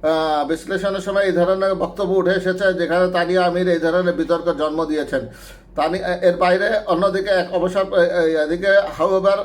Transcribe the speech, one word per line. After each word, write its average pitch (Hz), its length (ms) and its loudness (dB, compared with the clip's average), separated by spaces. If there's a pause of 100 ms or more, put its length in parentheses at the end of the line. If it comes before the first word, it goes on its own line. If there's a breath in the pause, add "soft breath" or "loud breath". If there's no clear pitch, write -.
আহ, 156 460 0
বিশ্লেষণের 190 540 -4
সময় 196 220 -2
এই 190 80 0
ধরনের 185 440 0
বক্তব্য 185 380 -4
উঠে 180 180 2
এসেছে, 185 420 0
যেখানে 175 380 0
তানিয়া 180 340 0
আমির 180 240 0
এই 165 100 2
ধরনের 170 340 0
বিতর্ক 160 400 -2
জন্ম 156 320 -2
দিয়েছেন। 143 420 -4 (480 loud breath)
তানি-, 165 280 -2 (180)
এর 175 160 4
বাইরে 185 480 2
অন্যদিকে 190 440 0
এক 185 240 0
অবসর, 185 260 0
এ-, 190 160 -2
এ-, 165 480 2
এদিকে 175 240 -2 (320)
however 190 460 2